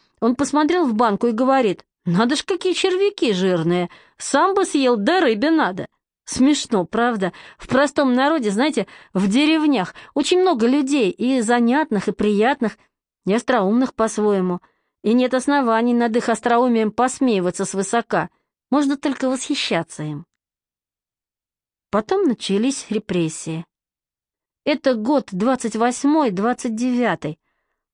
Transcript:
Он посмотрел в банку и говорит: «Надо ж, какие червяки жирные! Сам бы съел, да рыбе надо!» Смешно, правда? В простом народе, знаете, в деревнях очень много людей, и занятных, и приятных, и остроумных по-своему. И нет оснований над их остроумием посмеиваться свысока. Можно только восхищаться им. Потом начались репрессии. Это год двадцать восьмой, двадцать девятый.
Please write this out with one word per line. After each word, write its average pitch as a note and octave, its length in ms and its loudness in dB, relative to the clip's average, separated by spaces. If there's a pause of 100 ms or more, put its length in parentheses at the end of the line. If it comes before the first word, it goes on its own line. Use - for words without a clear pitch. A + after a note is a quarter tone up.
(200)
Он B3 160 0
посмотрел D4+ 520 0
в A3+ 80 0
банку A3+ 320 0
и A#3+ 40 2
говорит: B3 540 0 (200)
«Надо A3+ 300 2
ж, - 80 -4
какие F4+ 300 -2
червяки F#4 600 0
жирные! F3 580 0 (260)
Сам F4+ 380 0
бы F#4+ 100 0
съел, B3+ 300 2
да A#3 240 0
рыбе B3+ 320 2
надо!» A3+ 360 -2 (360)
Смешно, B3 640 0
правда? A3 480 -2 (260)
В - 80 -20
простом C4+ 480 2
народе, C4+ 340 0
знаете, A3+ 380 -2 (260)
в F#3+ 140 0
деревнях D4 680 2 (220)
очень F4+ 260 2
много D#4+ 240 2
людей, C4 460 2
и B3+ 300 -2
занятных, A#3+ 640 0
и G#3 40 -2
приятных, G#3+ 680 0 (460)
и F#3 80 0
остроумных A#3+ 600 0
по-своему. G#3 680 0 (440)
И G#3+ 100 2
нет B3 220 2
оснований B3 580 0
над A#3 220 0
их A#3+ 140 -2
остроумием A#3 640 2
посмеиваться G#3+ 760 0
свысока. G3 640 -4 (420)
Можно C#4 260 0
только C4+ 320 -4
восхищаться B3+ 720 -4
им. D3+ 240 -10 (1700)
Потом F4 360 0
начались A3+ 600 -2
репрессии. E3+ 760 -4 (960)
Это C#4 320 0
год B3 360 -2
двадцать A3+ 440 -2
восьмой, B3 560 0
двадцать A3+ 440 -4
девятый. A#3 640 -2 (540)